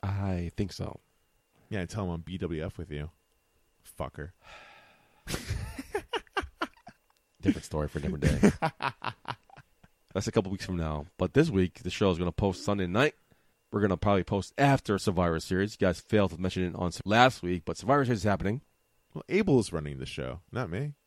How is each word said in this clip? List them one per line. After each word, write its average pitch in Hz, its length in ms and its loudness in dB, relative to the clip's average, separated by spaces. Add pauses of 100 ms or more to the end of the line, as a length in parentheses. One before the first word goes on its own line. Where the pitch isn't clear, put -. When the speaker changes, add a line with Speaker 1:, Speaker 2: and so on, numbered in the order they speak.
Speaker 1:
I 98 540 -2
think 101 160 -2
so. - 280 -10 (680)
Speaker 2:
Yeah, 95 160 -2
tell 104 180 -4
him 90 60 -2
I'm 85 100 -4
B 87 160 -10
W 82 280 -4
F - 120 -6
with 80 140 -10
you. 73 200 -6 (880)
Fucker. 76 340 -8 (960)
<laughs> - 60 -6 (2000)
Speaker 1:
Different - 240 0
story 76 240 -2
for - 100 -6
a 73 40 -4
different 73 200 -2
day. 76 380 6
Speaker 2:
<laughs> 160 100 0 (1400)
Speaker 1:
That's 98 140 -2
a 107 40 -6
couple 95 200 0
weeks 98 120 -8
from 92 120 -4
now. 78 300 -2 (120)
But 92 160 0
this 151 160 6
week, 92 320 0
the 90 80 -6
show 98 220 2
is 82 60 0
gonna 87 120 0
post 95 340 -2
Sunday 101 220 0
night. 117 280 2 (580)
We're 104 80 0
gonna 98 160 4
probably 101 260 4
post - 340 -2
after 135 420 4
Survivor 85 420 2
Series. 95 400 0
You 101 60 4
guys 87 140 2
failed 101 300 2
to 80 100 -10
mention 92 220 0
it 90 140 -2
on 87 160 0
Sur-, - 120 -12
last 120 380 6
week, 87 220 -2
but - 120 -6
Survivor 135 280 2
Series 117 160 0
is 90 40 -6
happening. 101 360 0 (520)
Speaker 2:
Well, - 160 -12
Abel's 170 440 4
running 73 260 -6
the 65 80 -6
show, 65 340 -8 (120)
not 113 180 -4
me. 147 220 -4 (140)